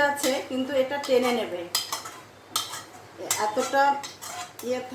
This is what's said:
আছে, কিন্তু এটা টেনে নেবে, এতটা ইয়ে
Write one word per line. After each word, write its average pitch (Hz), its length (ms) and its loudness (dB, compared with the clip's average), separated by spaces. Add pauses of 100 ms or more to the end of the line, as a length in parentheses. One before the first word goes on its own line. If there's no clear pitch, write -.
(100)
আছে, 269 220 0 (180)
কিন্তু 262 220 0 (100)
এটা 277 140 0 (100)
টেনে 247 340 6
নেবে, 175 220 -4 (1800)
এতটা 262 360 2 (840)
ইয়ে 254 140 0 (140)